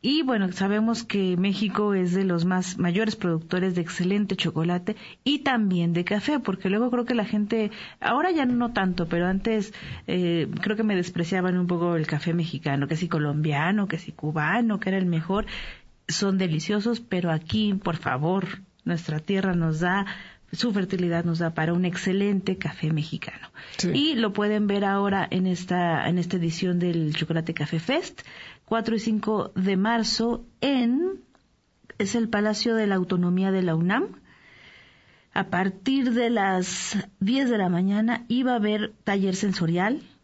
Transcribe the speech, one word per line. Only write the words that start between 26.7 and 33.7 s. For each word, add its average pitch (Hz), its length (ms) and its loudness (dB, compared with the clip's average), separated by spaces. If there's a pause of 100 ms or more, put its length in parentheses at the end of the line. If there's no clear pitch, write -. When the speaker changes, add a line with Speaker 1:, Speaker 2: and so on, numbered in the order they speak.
Speaker 1:
del 165 340 0
Chocolate 160 400 -2
Café 156 240 -2
Fest, 294 440 -4 (420)
cuatro 226 320 0
y - 20 0
cinco 214 560 0
de 185 220 2
marzo 226 680 0 (160)
en, 269 600 0 (760)
es 196 180 -2
el 226 120 2
Palacio 214 460 2
de 220 140 2
la 190 80 2
Autonomía 180 560 2
de 190 100 2
la 165 140 2